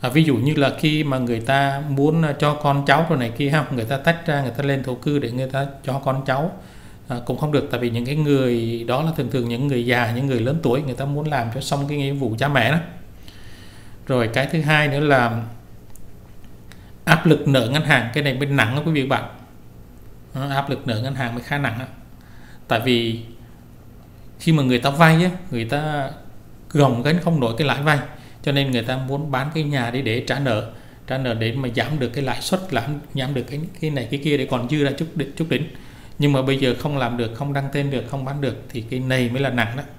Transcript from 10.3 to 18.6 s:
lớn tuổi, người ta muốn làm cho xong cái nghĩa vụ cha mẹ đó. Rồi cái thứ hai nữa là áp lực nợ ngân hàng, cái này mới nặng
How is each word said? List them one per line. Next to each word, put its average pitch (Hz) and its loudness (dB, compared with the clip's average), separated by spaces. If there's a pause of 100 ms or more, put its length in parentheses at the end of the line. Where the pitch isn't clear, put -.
lớn 131 2
tuổi, 131 4
người 131 -4
ta 131 -4
muốn 147 -2
làm 127 0
cho 135 -4
xong 139 0
cái 147 -2
nghĩa 139 0
vụ 127 0
cha 135 2
mẹ 131 4
đó. 160 4 (1300)
Rồi 120 2
cái 135 0
thứ 160 2
hai 151 4
nữa 139 0
là 120 4 (1600)
áp 160 4
lực 151 6
nợ 127 4
ngân 143 0
hàng, 123 4
cái 147 0
này 139 0
mới 131 0
nặng 131 2